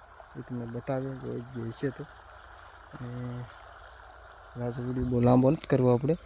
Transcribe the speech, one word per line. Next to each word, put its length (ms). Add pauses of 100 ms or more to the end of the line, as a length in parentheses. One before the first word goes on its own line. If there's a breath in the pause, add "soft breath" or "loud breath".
(400)
એ 20
તમને 240
બતાવે 440
જો 280
જે 340
છે 180
તો. 140
અને 2500
આજનો 200
વીડિયો 200
બહુ 140
લાંબો 320
નથી 160
કરવો 260
આપણે, 220 (100)